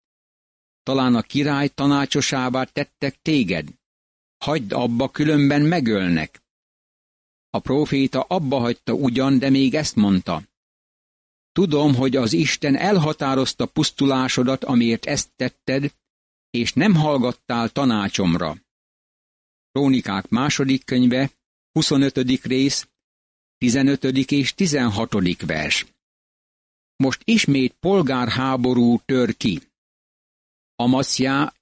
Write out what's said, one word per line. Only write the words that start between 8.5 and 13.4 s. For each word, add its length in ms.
hagyta 340
ugyan, 460
de 120
még 240
ezt 220
mondta: 460
„Tudom, 420
hogy 220
az 160
Isten 440
elhatározta 920